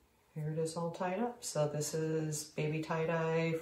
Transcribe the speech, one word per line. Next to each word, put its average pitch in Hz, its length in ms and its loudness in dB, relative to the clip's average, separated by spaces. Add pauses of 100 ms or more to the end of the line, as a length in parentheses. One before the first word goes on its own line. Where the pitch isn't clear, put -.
(340)
Here 156 160 -4
it 156 80 -2
is 160 180 0
all 170 160 0
tied 185 280 -2
up. 240 240 -2
So 151 240 2
this 147 260 -2
is 160 520 0
baby 156 360 -2
tie-dye 165 800 2